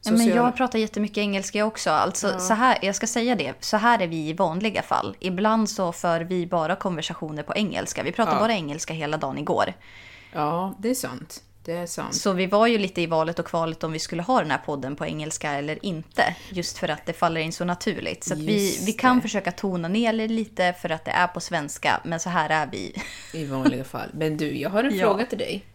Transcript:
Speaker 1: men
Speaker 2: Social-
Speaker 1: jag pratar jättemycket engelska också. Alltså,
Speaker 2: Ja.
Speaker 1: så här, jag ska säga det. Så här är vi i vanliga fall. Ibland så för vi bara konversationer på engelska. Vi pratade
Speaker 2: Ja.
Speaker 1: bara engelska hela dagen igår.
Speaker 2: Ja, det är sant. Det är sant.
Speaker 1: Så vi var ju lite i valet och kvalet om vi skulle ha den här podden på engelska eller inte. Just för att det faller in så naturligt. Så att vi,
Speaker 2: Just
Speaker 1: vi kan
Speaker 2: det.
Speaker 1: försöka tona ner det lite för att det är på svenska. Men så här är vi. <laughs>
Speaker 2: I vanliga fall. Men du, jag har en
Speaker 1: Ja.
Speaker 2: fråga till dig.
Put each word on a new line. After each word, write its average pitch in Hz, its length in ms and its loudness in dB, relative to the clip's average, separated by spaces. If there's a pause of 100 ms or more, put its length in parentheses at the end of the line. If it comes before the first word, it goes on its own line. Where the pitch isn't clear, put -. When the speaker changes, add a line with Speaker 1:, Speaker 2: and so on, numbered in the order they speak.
Speaker 1:
men 220 140 4
Speaker 2:
Social- 233 200 6
Speaker 1:
jag 240 200 4
pratar 247 220 2
jättemycket 208 380 -2
engelska 202 480 0
också. 214 240 -2
Alltså, 151 380 2
Speaker 2:
Ja. 185 120 0
Speaker 1:
så 185 140 2
här, 233 280 4
jag 190 140 0
ska 226 120 -2
säga 240 280 2
det. 139 240 -2
Så - 180 0
här 233 240 4
är 180 60 0
vi 160 220 -2
i 160 40 -2
vanliga 190 480 0
fall. - 380 0
Ibland 208 500 2
så 180 220 -2
för 170 300 0
vi 175 260 -2
bara 170 280 0
konversationer 156 680 -4
på - 120 -6
engelska. - 480 -2
Vi 156 80 -2
pratade 175 260 4
Speaker 2:
Ja. - 60 4
Speaker 1:
bara 226 100 4
engelska 156 400 -4
hela 156 240 -2
dagen 139 200 -4
igår. 151 360 0 (600)
Speaker 2:
Ja, 170 460 -2
det 208 100 -2
är 254 60 2
sant. - 480 -10 (200)
Det 165 100 -6
är 175 140 -4
sant. - 280 -6
Speaker 1:
Så 202 180 2
vi 185 120 2
var 208 220 6
ju 233 100 4
lite 190 240 0
i 170 60 2
valet 165 320 2
och 165 60 0
kvalet 165 380 -2
om 160 80 -2
vi 160 80 -4
skulle 165 220 -4
ha 240 200 4
den 151 100 0
här 151 140 2
podden 139 300 -4
på 151 100 -4
engelska 156 460 -4
eller 147 340 -4
inte. 175 500 0 (140)
Just 175 280 -4
för 185 120 -4
att 151 160 -4
det 170 80 -4
faller 165 280 2
in 160 120 -2
så - 120 -4
naturligt. - 580 -2
Så 180 100 -2
att 156 60 -4
vi, 196 280 2
Speaker 2:
Just 185 200 -2
Speaker 1:
vi 214 60 0
kan 254 220 6
Speaker 2:
det. 247 60 6
Speaker 1:
försöka 202 300 -2
tona 175 360 -2
ner 220 260 2
det 220 140 0
lite 214 540 0
för 190 80 -4
att 160 160 -2
det - 60 -4
är 180 160 4
på 175 120 -4
svenska. 147 680 0
Men 165 140 -2
så 180 100 -6
här 170 200 2
är 156 220 2
vi. 95 300 -8 (320)
<laughs> - 0 -
Speaker 2:
I 156 120 -6
vanliga 131 380 -4
fall. - 300 -10
Men 156 240 -2
du, 147 200 -4
jag 139 120 -4
har 208 140 0
en 240 140 0
Speaker 1:
Ja. 185 100 2
Speaker 2:
fråga 208 180 2
till 233 120 -6
dig. - 380 -6